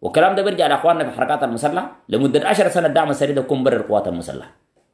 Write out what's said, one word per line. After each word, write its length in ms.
والكلام 340
ده 60
بيرجع 260
لأخواننا 360
في 60
الحركات 340
المسلحة 520
لمدة 380
عشر 220
سنة، 180
الدعم 220
السريع 260
ده 60
بيكون 220
برا 120
القوات 320
المسلحة. 440